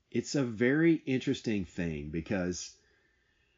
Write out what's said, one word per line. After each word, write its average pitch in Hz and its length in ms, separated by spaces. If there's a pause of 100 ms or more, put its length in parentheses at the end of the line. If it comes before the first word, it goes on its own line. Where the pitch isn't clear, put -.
(120)
it's 120 240
a 143 80
very 131 640
interesting 123 600
thing 78 440
because 87 640 (840)